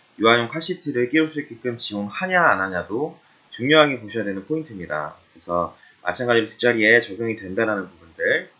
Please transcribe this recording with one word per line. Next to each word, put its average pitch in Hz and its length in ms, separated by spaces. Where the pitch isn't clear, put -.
유아용 117 280
카시트를 139 600
끼울 156 180
수 151 140
있게끔 117 360
지원하냐 113 640
안 113 200
하냐도 98 580
중요하게 143 480
보셔야 107 240
되는 98 240
포인트입니다. 87 680
그래서 87 440
마찬가지로 113 460
뒷자리에 117 520
적용이 110 340
된다라는 101 540
부분들. 98 720